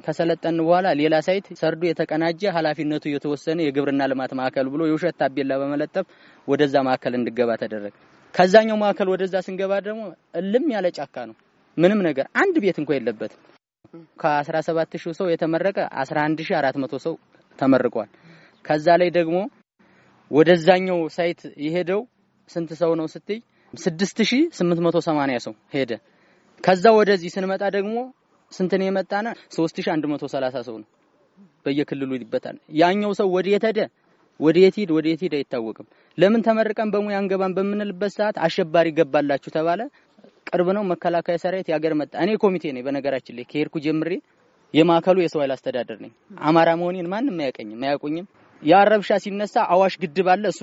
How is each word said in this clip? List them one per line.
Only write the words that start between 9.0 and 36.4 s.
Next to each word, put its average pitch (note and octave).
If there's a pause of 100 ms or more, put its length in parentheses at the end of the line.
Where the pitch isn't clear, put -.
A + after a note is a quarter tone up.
ወደዛ F#3
ስንገባ F#3+
ደግሞ G#3+ (320)
እልም G3+
ያለ G3
ጫካ D3 (100)
ነው። A2+ (400)
ምንም G3
ነገር C3+
አንድ E4+
ቤት F#3+
እንኳን D3
የለበትም። A2 (800)
ከአስራ D3+
ሰባት D#3+
ሺህ E3+
ሰው G3
የተመረቀ E3+ (160)
አስራ C3+
አንድ D3+
ሺህ E3+
አራት C#3
መቶ C3
ሰው E3 (440)
ተመርቋል። B2 (540)
ከዛ D3+ (100)
ላይ F3+
ደግሞ E3 (920)
ወደዛኛው F3
ሳይት F3 (200)
የሄደው F3 (500)
ስንት E3+
ሰው E3
ነው D#3+
ስትይ G3+ (360)
ስድስት F3+
ሺህ B3 (100)
ስምንት F3
መቶ E3+
ሰማንያ C#3+
ሰው A2+ (160)
ሄደ። C3 (720)
ከዛ F3+
ወደዚህ G#3+
ስንመጣ F#3+
ደግሞ G3+ (560)
ስንት F#3
ነው F#3+
የመጣነ? F#3+ (240)
ሦስት E3
ሺህ F#3+
አንድ D#3
መቶ D3
ሠላሳ C3+
ሰው A#2
ነው G#2+ (720)
በየክልሉ C#3
ይበታል። A2+ (140)
ያኛው F#3
ሰው G3
ወዴት F#3
ሄደ? A3 (600)
ወዴት E3+
ሂድ፣ G3+
ወዴት D#3
ሂድ D#3+
አይታወቅም። A2+ (320)
ለምን G#3